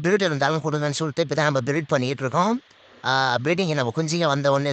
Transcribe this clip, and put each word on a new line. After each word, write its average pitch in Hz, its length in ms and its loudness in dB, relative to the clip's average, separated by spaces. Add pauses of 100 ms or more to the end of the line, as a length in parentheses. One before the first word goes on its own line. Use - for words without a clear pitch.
பிரீடு 196 180 2
இருந்தாலும் 151 420 0
கொடுங்கன்னு 147 260 -2
சொல்லிட்டு 151 320 -4
இப்ப 143 140 -2
தான் 151 100 2
நம்ம 143 160 2
பிரீட் 143 260 -2
பண்ணிட்டு 135 340 0
இருக்கோம். 180 400 0 (440)
ஆ, 131 380 2
பிரீடிங்கை 165 300 0
நம்ம 127 220 0
குஞ்சுங்க 165 300 -2
வந்த 139 260 2
உடனே 139 220 2